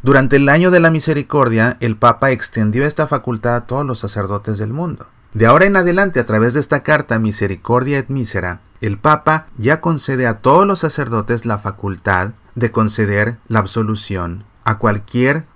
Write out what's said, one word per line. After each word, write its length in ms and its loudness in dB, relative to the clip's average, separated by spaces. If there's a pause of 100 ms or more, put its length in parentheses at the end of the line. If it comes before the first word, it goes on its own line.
Durante 340 4
el 120 4
año 220 4
de 80 6
la 120 6
misericordia, 880 0
el 160 -2
Papa 340 2
extendió 560 -2
esta 220 -2
facultad 480 -2
a 100 -6
todos 180 -4
los 140 -6
sacerdotes 600 -6
del 140 -6
mundo. 360 -8 (240)
De 140 2
ahora 180 6
en 120 2
adelante, 420 2
a 80 -2
través 280 0
de 60 0
esta 220 -2
carta 380 0
Misericordia 800 -2
et 100 -6
Misera, 520 -6 (200)
el 180 -4
Papa 480 0 (100)
ya 240 0
concede 460 -2
a 120 -2
todos 280 4
los 140 -2
sacerdotes 680 -4
la 120 -2
facultad 760 -4 (240)
de 160 -2
conceder 760 0
la 140 0
absolución 840 -6 (200)
a 140 0
cualquier 760 0